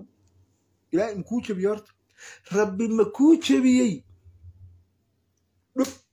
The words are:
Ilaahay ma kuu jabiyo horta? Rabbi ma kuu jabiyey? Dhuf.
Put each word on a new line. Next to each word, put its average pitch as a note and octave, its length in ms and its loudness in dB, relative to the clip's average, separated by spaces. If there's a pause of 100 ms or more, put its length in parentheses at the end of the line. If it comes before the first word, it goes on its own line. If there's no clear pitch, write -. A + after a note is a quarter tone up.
(920)
Ilaahay G#3 220 -2
ma F#3 80 -8
kuu A#3 180 -8
jabiyo F#3+ 300 -4
horta? G#3 200 -8 (580)
Rabbi G3+ 400 -2
ma A3 160 2
kuu C#4+ 340 4
jabiyey? B3+ 560 2 (1800)
Dhuf. C4 160 -2 (200)